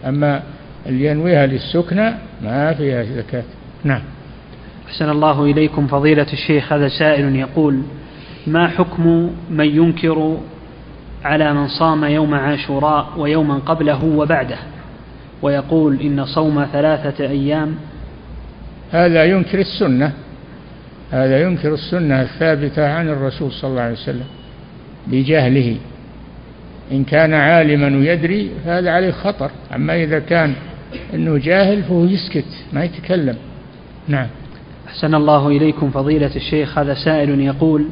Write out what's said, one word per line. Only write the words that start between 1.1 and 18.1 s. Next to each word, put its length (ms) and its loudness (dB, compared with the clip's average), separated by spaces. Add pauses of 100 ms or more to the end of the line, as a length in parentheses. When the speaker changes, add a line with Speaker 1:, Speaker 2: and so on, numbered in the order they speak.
Speaker 1:
للسكنى 680 -2 (280)
ما 300 -2
فيها 300 -2
زكاة. 420 -6 (400)
نعم. 160 0 (880)
Speaker 2:
أحسن 220 -4
الله 340 2
إليكم 420 2
فضيلة 460 4
الشيخ، 400 0
هذا 160 2
سائل 480 2
يقول: 460 0 (640)
ما 220 2
حكم 640 2 (200)
من 160 2
ينكر 720 2 (840)
على 300 2
من 140 0
صام 360 2
يوم 300 2
عاشوراء 720 0 (100)
ويوما 380 2
قبله 500 0
وبعده، 520 0 (840)
ويقول: 580 2
إن 260 -2
صوم 460 0
ثلاثة 560 0
أيام؟ 460 -2 (1200)